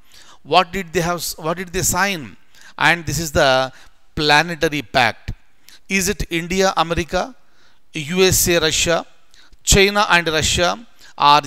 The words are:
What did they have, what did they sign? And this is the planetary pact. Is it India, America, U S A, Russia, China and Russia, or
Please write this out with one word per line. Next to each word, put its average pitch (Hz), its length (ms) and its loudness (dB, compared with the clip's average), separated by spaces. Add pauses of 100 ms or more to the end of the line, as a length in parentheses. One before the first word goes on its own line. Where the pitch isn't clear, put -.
(440)
What 170 280 0
did 180 220 -8
they 180 80 -2
have, 170 220 -4 (140)
what 170 200 -6
did 180 120 -12
they 180 120 -6
sign? 175 560 -2 (400)
And 165 280 2
this 151 120 -6
is 165 140 -6
the 131 400 2 (420)
planetary 151 680 0
pact. 117 480 0 (580)
Is 190 200 -2
it - 200 -6
India, 180 480 -2
America, 170 560 -4 (600)
U 170 280 -4
S 185 280 2
A, 170 100 2
Russia, 165 480 -2 (560)
China 202 460 2
and 170 180 2
Russia, 175 580 -2 (320)
or 147 300 6